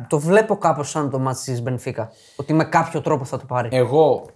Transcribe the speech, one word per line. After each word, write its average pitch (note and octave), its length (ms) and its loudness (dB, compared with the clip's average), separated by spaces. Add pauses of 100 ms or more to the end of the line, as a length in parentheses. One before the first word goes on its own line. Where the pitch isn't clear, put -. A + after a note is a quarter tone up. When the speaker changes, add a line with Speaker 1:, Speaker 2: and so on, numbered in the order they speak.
Speaker 1:
Το D#3 100 0
βλέπω G3 380 2
κάπως D3 340 0
σαν D3 200 -2
το C3+ 80 -4
μάτς C3 240 -2
της A#2+ 200 -4
Μπενφίκα. A#2+ 480 -6 (260)
Ότι - 160 -4
με D#3 120 4
κάποιο E3 360 0
τρόπο C#3+ 240 0
θα B2+ 140 -8
το - 100 -12
πάρει. B2 240 -2
Speaker 2:
Εγώ C3 640 4